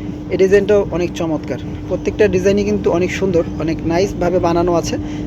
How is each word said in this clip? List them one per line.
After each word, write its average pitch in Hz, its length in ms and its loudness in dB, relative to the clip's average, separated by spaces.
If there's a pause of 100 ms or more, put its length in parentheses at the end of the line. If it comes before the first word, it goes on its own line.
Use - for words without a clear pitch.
(300)
এই 180 60 -2
ডিজাইনটাও 196 540 4
অনেক 170 240 -2
চমৎকার। 151 440 -4 (300)
প্রত্যেকটা 202 400 0
ডিজাইনই 196 360 2
কিন্তু 202 260 0
অনেক 175 220 0
সুন্দর, 175 320 0 (160)
অনেক 156 160 -2 (100)
নাইসভাবে 175 520 0
বানানো 170 340 2
আছে, 165 240 0 (300)